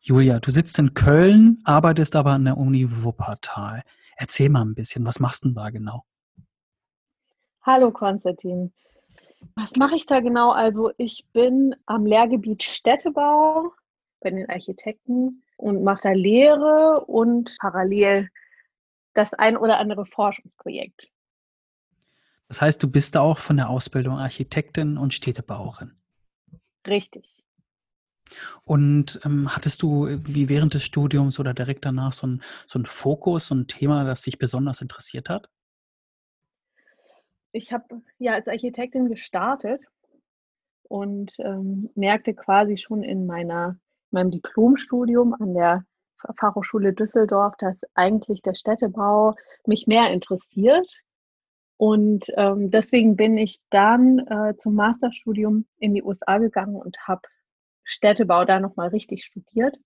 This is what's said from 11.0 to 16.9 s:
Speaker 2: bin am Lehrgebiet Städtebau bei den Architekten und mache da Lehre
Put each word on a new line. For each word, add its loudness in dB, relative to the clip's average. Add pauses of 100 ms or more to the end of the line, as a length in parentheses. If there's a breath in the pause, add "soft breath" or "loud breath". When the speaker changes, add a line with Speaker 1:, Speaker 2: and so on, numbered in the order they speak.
Speaker 2:
bin 2 (100)
am -2
Lehrgebiet 2
Städtebau 0 (460)
bei -6
den -8
Architekten -6 (120)
und -2
mache 0
da 0
Lehre 4